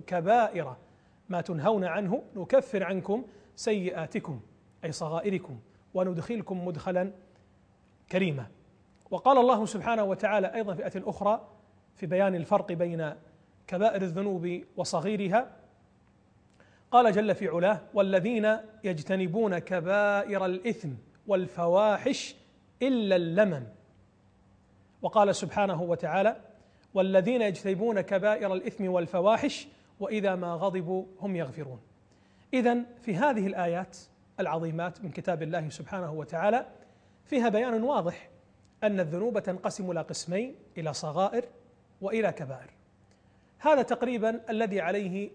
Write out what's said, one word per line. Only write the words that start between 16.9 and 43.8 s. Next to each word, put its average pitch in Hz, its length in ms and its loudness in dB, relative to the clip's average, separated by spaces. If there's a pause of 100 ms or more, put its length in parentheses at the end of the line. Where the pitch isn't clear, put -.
قال 240 220 8
جل 202 220 2
في 196 140 -4
علاه: 175 320 2 (140)
"والذين 208 640 2 (280)
يجتنبون 185 720 -2
كبائر 196 840 0
الإثم 185 440 -2 (380)
والفواحش 190 1080 2 (460)
إلا 226 340 2
اللمم". 170 500 2 (1400)
وقال 202 320 4
سبحانه 185 480 -2
وتعالى: 180 540 0 (580)
"والذين 190 480 4
يجتنبون 196 580 0
كبائر 196 540 0
الإثم 185 340 -4
والفواحش 185 800 2 (320)
وإذا 196 340 0
ما 180 200 -4
غضبوا 185 500 -2 (160)
هم 196 160 -4
يغفرون". 135 440 -8 (760)
إذن 240 320 4 (160)
في 196 140 -2
هذه 220 300 2
الآيات 180 520 -4 (420)
العظيمات 165 640 -4
من 175 60 -8
كتاب 170 320 -4
الله 156 260 -4
سبحانه 160 440 -8
وتعالى 165 540 -2 (580)
فيها 240 240 2
بيان 220 340 2
واضح 220 480 -2 (520)
أن 208 180 2
الذنوب 185 380 -2
تنقسم 185 520 -4
إلى 165 100 -2
قسمين، 185 540 -6 (240)
إلى 156 140 -4
صغائر 190 520 -2 (560)
وإلى 196 320 0
كبائر. 131 380 -12 (880)
هذا 294 240 6